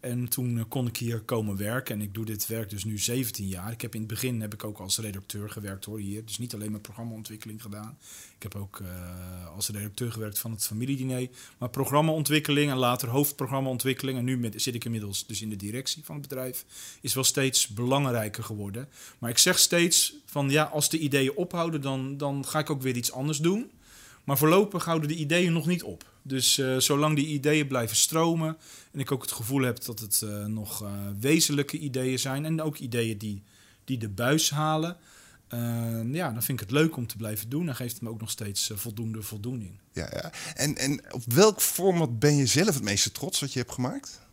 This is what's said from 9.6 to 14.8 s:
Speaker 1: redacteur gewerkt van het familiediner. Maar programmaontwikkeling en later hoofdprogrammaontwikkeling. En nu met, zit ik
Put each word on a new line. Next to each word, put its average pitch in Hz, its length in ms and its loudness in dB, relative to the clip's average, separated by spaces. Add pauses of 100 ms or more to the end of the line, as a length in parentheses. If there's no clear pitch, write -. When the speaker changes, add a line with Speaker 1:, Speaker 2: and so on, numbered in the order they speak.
Speaker 1:
redacteur 104 440 -4
gewerkt 107 260 -6
van 117 120 -6
het 107 160 -4
familiediner. 127 600 -2 (300)
Maar 123 120 -4
programmaontwikkeling 147 1000 4
en 131 60 0
later 127 320 2
hoofdprogrammaontwikkeling. 131 1080 0
En 123 60 0
nu 131 140 2
met, 110 240 -2
zit 127 120 0
ik 120 100 -4